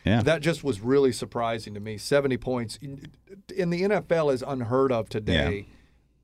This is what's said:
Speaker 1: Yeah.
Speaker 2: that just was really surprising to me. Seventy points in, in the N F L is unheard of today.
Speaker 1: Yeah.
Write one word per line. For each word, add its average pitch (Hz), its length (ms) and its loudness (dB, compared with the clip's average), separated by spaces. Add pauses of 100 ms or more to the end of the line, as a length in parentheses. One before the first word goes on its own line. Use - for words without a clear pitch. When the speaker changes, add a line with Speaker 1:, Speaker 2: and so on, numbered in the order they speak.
Speaker 1:
Yeah. 113 160 4
Speaker 2:
that 151 200 2
just 160 220 0
was 127 160 -2
really 131 320 4
surprising 113 640 -4
to 104 80 -10
me. 107 160 -8
Seventy 139 400 2
points 120 440 -6
in, 139 300 -16 (420)
in 175 180 -2
the 175 120 0
N 202 80 2
F 175 180 0
L 160 200 2
is 127 120 0
unheard 131 480 0
of 113 200 0
today. 92 580 0
Speaker 1:
Yeah. - 60 -20 (500)